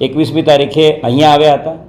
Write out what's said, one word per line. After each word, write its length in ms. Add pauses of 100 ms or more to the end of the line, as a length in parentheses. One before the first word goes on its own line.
એકવીસમી 400
તારીખે 500
અહીંયા 380
આવ્યા 240
હતા. 220 (140)